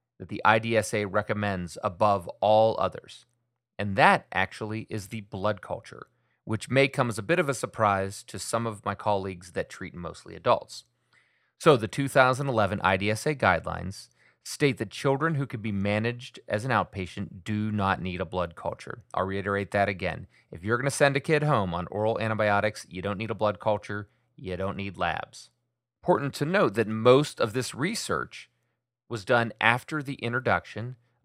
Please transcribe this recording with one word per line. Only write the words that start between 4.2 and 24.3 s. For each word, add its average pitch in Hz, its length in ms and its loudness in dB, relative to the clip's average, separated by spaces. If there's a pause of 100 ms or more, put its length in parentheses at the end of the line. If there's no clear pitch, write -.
actually 107 580 -4
is 98 180 -8
the 110 140 -8
blood 101 400 -4
culture, - 460 -12 (380)
which - 240 -6
may 135 180 4
come 131 220 0
as 107 80 -6
a 107 60 -8
bit 165 160 0
of 151 100 0
a 139 40 -2
surprise 98 680 0
to - 160 -14
some 117 260 -2
of 107 200 -8
my 101 100 -2
colleagues 95 560 -4
that 90 180 -6
treat - 240 -14
mostly 87 420 -12
adults. - 500 -2 (760)
So 156 160 8
the 107 140 -2
two 139 180 -4
thousand 131 400 4
eleven 107 340 2
I 95 140 4
D 101 160 0
S 107 140 -4
A 156 100 0
guidelines 85 720 0 (380)
state - 320 0
that 104 120 -6
children 147 460 0
who 139 100 -2
could 113 160 -8
be 104 120 -4
managed 107 760 -2
as 107 160 -2
an 131 80 -2
outpatient 98 720 -4
do 107 260 -2
not 98 320 0
need 90 200 -4
a 90 40 -2
blood 85 300 -4
culture. - 480 -10 (100)
I'll 92 120 0
reiterate 98 460 -4
that 101 180 2
again. 90 380 -6 (220)
If 82 140 -14
you're 113 140 0
gonna 135 140 0
send 139 260 4
a - 20 2
kid 151 240 2
home 110 300 2
on 85 180 -4
oral 107 300 0
antibiotics, 107 680 0
you 90 120 -10
don't 98 160 -4
need 110 140 -6
a 107 40 -4
blood 104 240 0
culture, 104 480 -2 (300)